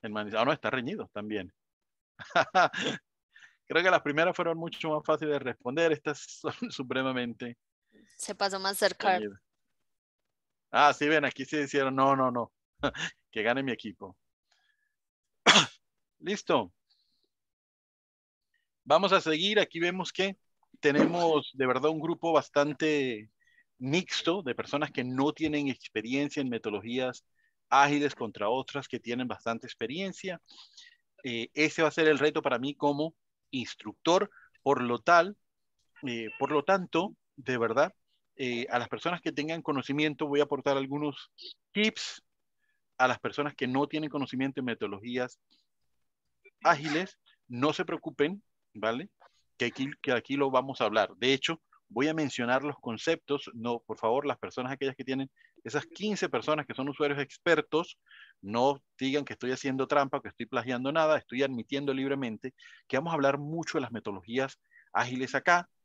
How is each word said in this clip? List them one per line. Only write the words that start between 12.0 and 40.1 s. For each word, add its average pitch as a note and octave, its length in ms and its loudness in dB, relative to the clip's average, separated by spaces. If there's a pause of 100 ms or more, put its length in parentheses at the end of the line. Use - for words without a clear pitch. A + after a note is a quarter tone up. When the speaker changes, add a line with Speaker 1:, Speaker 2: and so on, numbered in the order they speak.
Speaker 1:
no, C3 160 2
no. A#2+ 200 -6 (280)
<laughs> - 360 -4 (160)
Que A2 120 -4
gane B2 200 2
mi C3 80 -2
equipo". G2+ 460 -10 (1300)
<coughs> - 340 4 (400)
Listo. D#3 520 0 (2000)
Vamos E3+ 300 6
a F#3 80 8
seguir. F3 380 2
Aquí E3+ 200 0
vemos F3 320 -2
que G3 260 -2 (420)
tenemos E3 720 4
de C3 140 0
verdad C3 240 2
un D#3+ 80 -4
grupo E3 340 -2
bastante C#3+ 960 2 (500)
mixto E3 640 -2
de C3 140 -4
personas D3 360 -4
que B2+ 120 -4
no C3 300 0
tienen D3+ 340 -2
experiencia C3+ 760 -4
en C3 80 -2
metodologías A#2 760 -4 (440)
ágiles C#3+ 460 4
contra G#2+ 340 -4
otras C3 380 -4
que B2 120 -6
tienen A#2+ 280 -6
bastante A#2 400 -6
experiencia. F3 760 -8 (840)
Eh, A#2 300 -4
ese D3+ 280 2
va D#3 80 4
a - 20 0
ser D#3 160 2
el D3 120 6
reto D3+ 220 2
para B2 180 0
mí C#3+ 160 -4
como D3 400 0 (360)
instructor. C#3+ 760 0 (340)
Por C3+ 180 2
lo A#2+ 180 0
tal, F3 380 6 (680)
eh, A#2 240 -6 (100)
por C3+ 120 -2
lo D3 120 2
tanto, F#3+ 520 0 (200)
de B2+ 220 -4
verdad, A#2+ 360 2 (420)
eh, B2 340 -4
a A#2+ 100 2
las A#2 100 -4
personas E3 320 -4
que E3 100 -4
tengan D3+ 300 -4
conocimiento, D3 680 -2